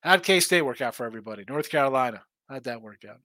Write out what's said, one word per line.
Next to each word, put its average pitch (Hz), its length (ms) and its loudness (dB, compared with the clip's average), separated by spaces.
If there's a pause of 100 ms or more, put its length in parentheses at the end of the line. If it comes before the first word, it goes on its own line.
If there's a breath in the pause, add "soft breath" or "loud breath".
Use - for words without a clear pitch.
How'd 180 220 4
K-State 180 380 4
work 131 200 -2
out 120 140 -4
for 123 100 -8
everybody? 107 420 -10
North 147 220 -6
Carolina. 131 540 2 (260)
How'd 131 160 -12
that 120 160 -8
work 107 280 -20
out? 113 160 -20